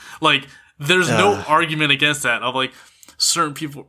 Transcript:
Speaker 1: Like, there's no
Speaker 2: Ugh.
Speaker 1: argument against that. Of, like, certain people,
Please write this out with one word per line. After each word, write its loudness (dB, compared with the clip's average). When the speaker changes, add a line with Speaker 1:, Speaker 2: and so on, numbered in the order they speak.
Speaker 1:
Like, 2
there's 2
no 4
Speaker 2:
Ugh. -8
Speaker 1:
argument 2
against 0
that. 0
Of, -2
like, -4
certain -2
people, -12